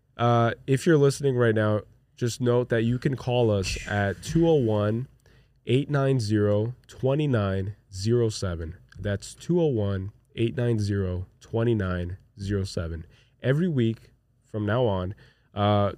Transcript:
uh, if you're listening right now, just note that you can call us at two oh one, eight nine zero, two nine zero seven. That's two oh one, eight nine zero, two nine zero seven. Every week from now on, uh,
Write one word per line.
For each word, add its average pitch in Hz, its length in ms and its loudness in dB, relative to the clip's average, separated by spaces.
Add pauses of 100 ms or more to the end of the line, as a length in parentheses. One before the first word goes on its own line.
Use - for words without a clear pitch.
(180)
uh, 117 340 4 (160)
if 135 180 0
you're 165 120 6
listening 139 400 2
right 117 180 4
now, 107 260 2 (340)
just 123 260 -4
note 120 280 2
that 117 140 2
you 120 160 0
can 135 160 -2
call 120 340 0
us 98 280 0 (100)
at 101 340 -2
two 165 260 2
oh 160 80 4
one, 110 520 0 (580)
eight 131 240 0
nine 135 300 0
zero, 104 560 0 (120)
two 131 280 -2 (120)
nine 101 480 -2 (180)
zero 113 360 0
seven. 85 460 -6 (240)
That's 101 340 -6
two 170 280 -2
oh 160 60 2
one, 101 440 -2 (240)
eight 113 220 -2
nine 120 200 0
zero, 98 480 -2 (140)
two 113 240 -4 (100)
nine 92 440 -4 (220)
zero 98 260 -2
seven. 82 400 -8 (360)
Every 151 280 0
week 117 420 -2 (400)
from 107 140 -4
now 120 200 0
on, 95 300 -2 (400)
uh, 101 420 2